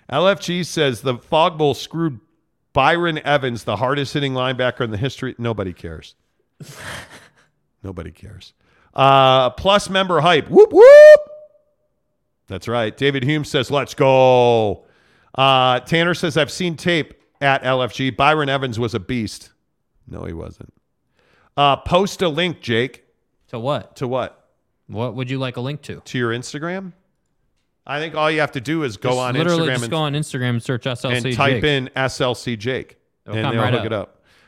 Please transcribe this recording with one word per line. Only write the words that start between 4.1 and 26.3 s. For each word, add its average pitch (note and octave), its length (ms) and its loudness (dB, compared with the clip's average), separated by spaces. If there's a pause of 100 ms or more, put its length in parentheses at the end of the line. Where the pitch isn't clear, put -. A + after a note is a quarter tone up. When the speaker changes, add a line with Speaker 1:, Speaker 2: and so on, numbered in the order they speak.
Speaker 1:
hitting C#3+ 200 -4
linebacker B2+ 480 -4
in A#2 100 -4
the G#2+ 60 -6
history." B2+ 400 -8
Nobody G#2 360 -6
cares. D#2+ 420 -18 (440)
<laughs> - 40 -20 (1200)
Nobody F2 280 -14
cares. - 420 -20 (400)
Uh, C3+ 580 4
plus G3 380 0
member F#3 320 -2
hype. E3 280 2
Whoop, F#4+ 220 6
whoop. D5 480 12 (1300)
That's F#2+ 200 -10
right. A2+ 280 -2
David C#3 280 -2
Hume D3 220 -2
says, C3 260 -2
"Let's C3+ 220 -4
go." B2 920 4 (500)
Uh, B2+ 460 4
Tanner E3+ 320 0
says, E3 240 -4
"I've D3 140 0
seen F3 240 -6
tape E3+ 380 -4 (280)
at C#3 240 0
L B2+ 160 0
F B2 120 -6
G. C3 160 -4
Byron C#3+ 400 0
Evans C3 300 -4
was A#2+ 140 -4
a A2 60 -6
beast." G#2 520 -8 (560)
No, E2+ 180 -14
he F2 80 -12
wasn't. D#2+ 400 -18 (840)
Uh, C#3+ 220 2
post F3+ 440 -4
a D#3+ 80 0
link, D#3+ 320 -4
Jake. A#2 420 -4 (460)
Speaker 2:
To B2 100 -12
what? B2 380 -8
Speaker 1:
To B2+ 100 -6
what? A#2+ 400 -8 (400)
Speaker 2:
What G#2+ 280 -8
would B2+ 140 -8
you C3+ 100 -6
like C3 180 -8
a B2 40 -8
link C#3+ 220 -10
to? - 180 -16
Speaker 1:
To - 160 -10
your A#2+ 140 -2